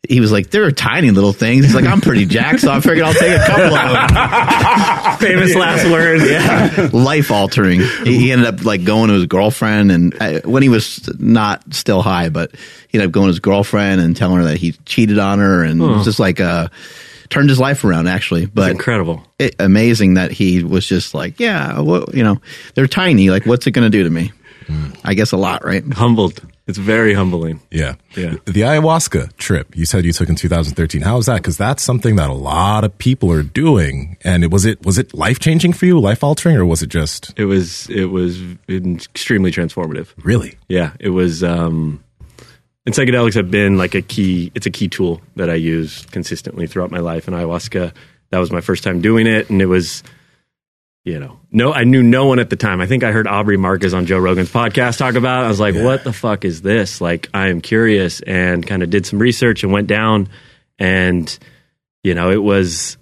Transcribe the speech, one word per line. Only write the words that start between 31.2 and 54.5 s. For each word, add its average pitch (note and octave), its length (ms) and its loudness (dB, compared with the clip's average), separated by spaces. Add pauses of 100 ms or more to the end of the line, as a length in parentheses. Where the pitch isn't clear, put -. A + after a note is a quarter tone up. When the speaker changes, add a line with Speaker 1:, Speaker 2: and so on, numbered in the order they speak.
Speaker 3:
that? G#2 140 0
'Cause - 140 -4
that's A#2+ 260 -2
something A2+ 360 0
that D2+ 120 0
a C2+ 40 -4
lot E2+ 500 0
of G#2 140 -4
people B2 340 0
are D#2 120 0
doing. D#2+ 840 0
And F2+ 180 2
it, E2 80 0
was G2 140 2
it, A2 200 -2
was - 120 0
it - 160 -4
life-changing D#3 580 0
for - 140 -2
you, F3+ 160 4
life-altering, C#3+ 560 0
or F2+ 80 2
was E2 160 0
it D#2 80 -8
just - 480 -6
Speaker 2:
It G#2 80 -2
was, F#2+ 440 -2
it F#2+ 220 -4
was F2+ 300 -4 (260)
extremely F#2 840 -4
transformative. E2 560 -8 (140)
Speaker 3:
Really? G2+ 340 -2 (120)
Speaker 2:
Yeah. F2 320 -2
It G2+ 120 -6
was, F2+ 340 -2
um, E2 580 -4 (840)
and A2+ 80 -4
psychedelics B2 420 2
have G2 140 -2
been, G2 280 2
like, F2+ 180 -2
a F#2+ 60 -2
key, F2+ 520 -4
it's - 120 -10
a G#2 60 -2
key F#2+ 180 -6
tool E2+ 320 -4 (160)
that F2 120 -4
I E2 60 -2
use E2 560 -4
consistently - 560 -10
throughout F2+ 240 -6
my F2+ 80 -8
life. E2 300 -8
And F2+ 80 -6
ayahuasca, E2+ 560 -6 (380)
that F#2 80 -2
was E2+ 120 -2
my F2 80 -4
first F2 240 -6
time F2+ 160 -4
doing A2+ 280 2
it. A2 220 0
And G2 120 0
it F#2+ 60 2
was, F2+ 360 -2 (1000)
you E2 140 -8
know, C#2 200 -16 (120)
no, A#2+ 220 2
I B2+ 120 2
knew B2+ 180 6
no B2+ 220 4
one C3 140 4
at A#2 100 -2
the - 80 -4
time. F#2 240 -2
I F2+ 40 0
think B2 200 -2
I A2 80 0
heard A2 140 0
Aubrey G2+ 280 0
Marcus F#2 380 0
on F#2 120 -2
Joe F#2 140 0
Rogan's F2+ 320 0